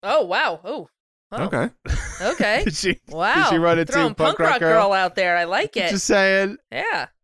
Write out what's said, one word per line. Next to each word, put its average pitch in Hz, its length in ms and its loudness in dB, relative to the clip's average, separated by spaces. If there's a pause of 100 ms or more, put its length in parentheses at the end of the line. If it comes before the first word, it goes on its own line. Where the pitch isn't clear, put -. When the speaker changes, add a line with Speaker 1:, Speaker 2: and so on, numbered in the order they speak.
Speaker 1:
Oh, 226 220 2
wow. 185 400 -2
Oh. 208 240 -10 (420)
Oh. 190 140 -6
Speaker 2:
Okay. 156 260 -2 (520)
Speaker 1:
Okay. 233 400 0
Speaker 3:
<laughs> - 20 -2
Did 196 100 -2
she, - 340 -2
Speaker 1:
Wow. 175 260 -2
Speaker 3:
did 359 160 2
she 175 80 2
run 165 200 4
into 165 140 -2
Speaker 1:
Throwing 233 220 0
Speaker 3:
Punk 302 220 0
Speaker 1:
punk - 40 -12
Speaker 3:
Rock 320 120 2
Speaker 1:
rock 247 80 0
Speaker 3:
Girl? 165 260 4
Speaker 1:
girl 202 60 2
out 185 220 0
there. 180 220 2
I 175 80 0
like 214 320 -2
it. 180 140 -2
Speaker 3:
Just 196 160 -4
saying. 196 500 2 (160)
Speaker 1:
Yeah. 143 340 -4 (180)